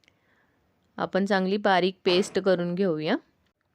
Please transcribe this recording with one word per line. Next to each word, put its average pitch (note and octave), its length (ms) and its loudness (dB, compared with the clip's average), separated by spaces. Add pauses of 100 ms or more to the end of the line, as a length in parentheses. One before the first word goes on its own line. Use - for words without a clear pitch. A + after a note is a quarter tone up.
(1000)
आपण F#3 280 -2
चांगली F#3+ 300 0
बारीक F#3+ 480 0
पेस्ट F#3+ 340 0
करून F3 360 0
घेऊया. F3 420 -2 (580)